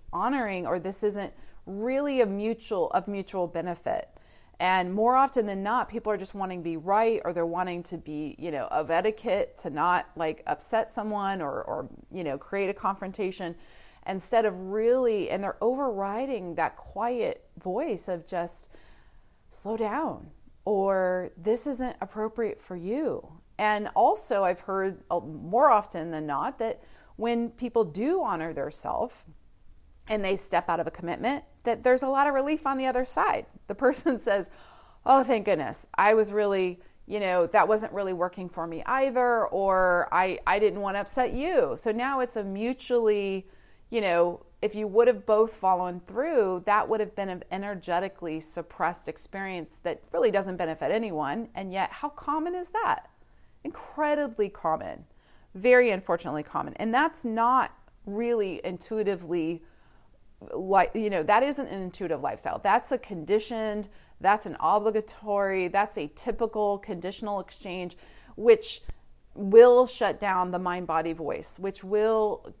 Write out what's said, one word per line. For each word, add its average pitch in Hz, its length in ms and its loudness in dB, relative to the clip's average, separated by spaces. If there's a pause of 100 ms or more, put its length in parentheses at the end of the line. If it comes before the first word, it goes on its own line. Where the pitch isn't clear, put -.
(120)
honoring, 202 540 -2
or 170 120 -2
this 190 240 -4
isn't 202 300 -2 (320)
really 254 560 -2
a 226 60 6
mutual, 202 640 -2
of 185 160 0
mutual 190 400 -4
benefit." - 600 -6 (520)
And 180 320 2
more 226 240 4
often 262 300 2
than 196 160 -4
not, 214 260 0
people 214 240 -4
are 208 40 0
just 190 180 -8
wanting 185 240 -6
to 165 60 -10
be 165 120 -4
right, 202 480 2
or 175 80 -2
they're 170 140 0
wanting 175 380 -4
to - 120 -10
be, 151 420 -8
you 170 120 -8
know, 135 160 -4
of 151 240 -2
etiquette, 202 680 0
to 170 120 -8
not, 165 440 0
like, 160 320 -4
upset 220 420 -2
someone 202 520 -4
or, 135 220 -4
or, - 260 -6 (240)
you 185 100 -8
know, 143 140 -4
create 196 320 -4
a 196 60 -4
confrontation, 190 800 -6 (500)
instead 190 380 0
of 185 260 -2
really, 226 600 2
and 190 120 -2
they're 196 200 -6
overriding 220 920 -2
that 160 200 -2
quiet 233 720 -6 (100)
voice 196 480 -4
of 175 200 -8
just, 175 420 -6 (800)
"Slow 220 260 -6
down," 220 540 -4 (340)
or, 190 720 2
"This 214 300 0
isn't 254 340 -4
appropriate 220 600 -6
for 185 160 -12
you." 202 560 -4 (260)
And 208 380 0
also, 240 480 2
I've 180 160 0
heard, 190 500 -4
uh, 175 80 0
more 175 520 2
often 202 420 2
than 156 120 -6
not 151 340 -4
that 226 220 -4 (360)
when 233 340 -2
people 233 340 0
do 240 380 -2
honor 165 300 -2
their 151 180 -4
self - 560 -4 (840)
and 214 160 -2
they 190 120 2
step 175 320 0
out 165 100 0
of 165 80 0
a 165 40 -4
commitment, 220 540 -4 (200)
that 233 200 -2
there's 254 180 6
a 262 60 -2
lot 277 180 4
of 285 80 0
relief 285 320 0
on 269 100 0
the 262 100 -2
other 254 180 0
side. - 420 0 (220)
The 202 60 -4
person 269 460 2
<laughs> - 80 -2
says, 196 220 0 (560)
"Oh, 269 160 8
thank 226 220 2
goodness. 156 420 0 (100)
I 208 180 6
was 214 180 4
really, 196 480 0 (260)
you 208 140 -4
know, 180 260 2
that 185 220 6
wasn't 220 240 2
really 190 200 -4
working 180 360 -4
for 170 180 -6
me 165 180 -8
either," 247 640 2
or, 185 640 4
"I, 185 340 2
I 196 140 4
didn't 202 220 2
wanna 196 200 -2
upset 240 320 0
you." 254 440 0
So 247 160 -2
now 254 260 -2
it's 247 180 -2
a 214 60 -4
mutually, 208 1080 0 (420)
you 233 100 0
know, 175 400 2 (200)
if 208 140 -2
you 214 140 -4
would 220 180 6
have 214 180 2
both 220 280 4
followed 180 520 0
through, 208 640 0
that 208 220 2
would 220 120 0
have 208 140 -4
been 196 140 -4
an 180 220 -8
energetically 185 920 -4
suppressed 165 680 -6
experience 185 760 -10
that 170 160 -4 (120)
really 233 200 2
doesn't 185 240 0
benefit 160 340 -4
anyone. 190 640 -2
And 190 180 -10
yet, 190 200 -2
how - 160 -8
common 311 460 -4
is 359 160 -8
that? - 380 -2 (560)
Incredibly 294 840 -2
common. 156 560 -4 (500)
Very 247 360 6
unfortunately 170 520 -2
common. 151 320 -6
And 220 180 -4
that's 311 320 0
not 233 480 2 (340)
really 214 580 -2
intuitively, 175 1000 -4 (880)
like, 185 420 2
you 214 160 -2
know, 175 140 0
that 214 180 6
isn't 277 240 -2
an 190 160 -8
intuitive 175 380 -6
lifestyle. 127 400 -6
That's 226 320 2
a 254 60 -2
conditioned, 214 920 -4 (320)
that's 208 260 4
an 175 140 -8
obligatory, 202 1080 0
that's 202 300 -2
a 151 160 -6
typical 214 640 -2
conditional 196 640 -6
exchange, 180 560 -10 (400)
which 220 460 6 (520)
will 240 520 10
shut 208 340 0
down 185 300 0
the 180 80 -2
mind-body 170 540 -2
voice, - 460 -6
which 190 240 -8
will 214 800 0